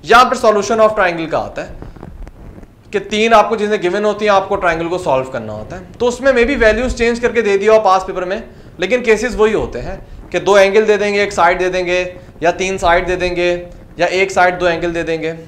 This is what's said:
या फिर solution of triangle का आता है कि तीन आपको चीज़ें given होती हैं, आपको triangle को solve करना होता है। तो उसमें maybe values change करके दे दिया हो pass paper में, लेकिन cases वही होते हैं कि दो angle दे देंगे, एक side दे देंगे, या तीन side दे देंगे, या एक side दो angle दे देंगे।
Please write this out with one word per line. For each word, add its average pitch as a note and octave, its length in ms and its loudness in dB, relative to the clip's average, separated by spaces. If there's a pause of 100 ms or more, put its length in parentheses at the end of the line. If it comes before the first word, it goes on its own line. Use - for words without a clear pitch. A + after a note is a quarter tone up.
या A#3 200 6
फिर B3 160 -2
solution A3 400 2
of G#3+ 140 4
triangle E3+ 360 -2
का C#3 100 0
आता G#2 220 -8
है - 300 -14 (1000)
कि G3+ 100 -2
तीन A3 320 2
आपको A3 220 4
चीज़ें G#3 260 -2
given G3 220 -2
होती G#3 200 -2
हैं, G#3+ 80 4
आपको F#3+ 240 2
triangle E3 320 -2
को F3 120 -4
solve C3 280 -2
करना A2 240 -8
होता G#2+ 240 -12
है। F#3 160 -16
तो A#3+ 140 -4
उसमें B3 260 0
maybe A#3+ 260 2
values A3+ 360 2
change A#3 260 -2
करके A3+ 220 0
दे G3+ 160 2
दिया G#3+ 140 4
हो A3 100 6
pass F#3+ 240 2
paper F3+ 180 -6
में, G3+ 260 -8 (300)
लेकिन G#3 220 0
cases A3 340 0
वही G#3+ 160 2
होते B2 280 -4
हैं - 500 -14
कि F3 100 -2
दो F#3+ 180 4
angle G3 280 4
दे G#3 120 2
देंगे, G3+ 240 0
एक G3 120 -2
side F3 240 2
दे F#3 120 0
देंगे, F3+ 460 -2 (260)
या E3 120 2
तीन F#3+ 240 -4
side F3 280 2
दे F3+ 100 -2
देंगे, F3 520 -2 (300)
या E3+ 100 0
एक F#3+ 220 0
side F3+ 280 2
दो F3 80 -2
angle E3+ 260 -2
दे E3 120 -4
देंगे। D#3+ 440 -6